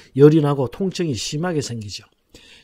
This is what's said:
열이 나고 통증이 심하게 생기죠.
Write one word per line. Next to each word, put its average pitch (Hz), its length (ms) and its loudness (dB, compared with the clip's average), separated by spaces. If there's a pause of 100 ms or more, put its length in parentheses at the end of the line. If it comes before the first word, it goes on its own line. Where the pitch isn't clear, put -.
(180)
열이 151 240 8
나고 139 260 0
통증이 175 480 -4
심하게 151 460 -6
생기죠. 110 420 -10 (600)